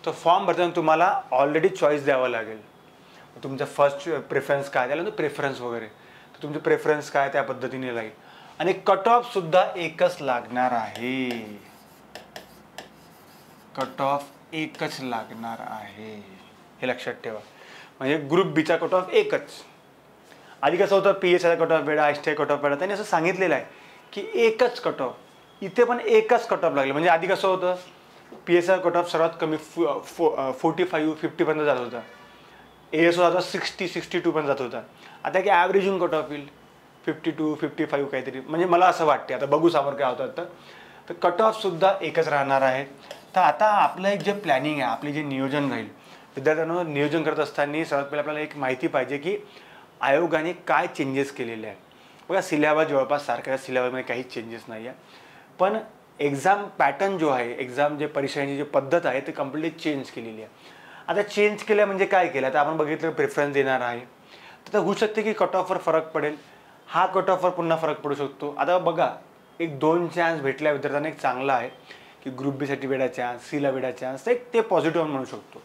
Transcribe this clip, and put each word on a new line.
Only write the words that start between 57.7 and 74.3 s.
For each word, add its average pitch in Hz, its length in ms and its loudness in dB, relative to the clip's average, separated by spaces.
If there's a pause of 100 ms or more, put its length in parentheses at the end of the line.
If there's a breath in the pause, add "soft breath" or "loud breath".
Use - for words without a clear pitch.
जे 147 100 -2
परीक्षांची 139 500 -4
जी 139 60 -4
पद्धत 143 420 0
आहे 135 160 0
ती - 100 -12
completely 147 380 -4
change 147 400 -6
केलेली 113 320 -12
आहे. 107 100 -18 (560 loud breath)
आता 202 140 0
change 208 420 2
केलं 208 220 4
म्हणजे 196 200 0
काय 190 220 4
केलं, 131 200 -2
आता 139 120 2
आपण 151 180 2
बघितलं 156 340 -2
preference 147 420 0
देणार 131 280 2
आहे, 120 180 -4 (760 loud breath)
तर 214 40 2
होऊ 190 160 2
शकते 214 280 0
की 214 120 -2
cut 196 220 0
ऑफवर 185 220 0
फरक 160 340 0
पडेल, 151 240 -2 (520 loud breath)
हा 170 180 2
cut 185 240 0
ऑफवर 180 200 2
पुन्हा 170 280 0
फरक 156 220 -2
पडू 143 160 -4
शकतो. 143 420 -8
आता 170 200 2
बघा 165 320 0 (500)
एक 156 200 -6
दोन 160 280 2
chance 165 340 0
भेटल्या 139 300 0
विद्यार्थ्यांना 143 380 -2
एक 156 100 -12
चांगला 131 340 -2
आहे 123 160 -2 (540 loud breath)
की 135 60 -6
group 131 240 -4
बीसाठी 139 340 -4
वेगळा 131 200 0
chance, 123 420 -8
सीला 143 200 0
वेगळा 131 220 -2
chance, 131 360 -8
एक 247 260 -2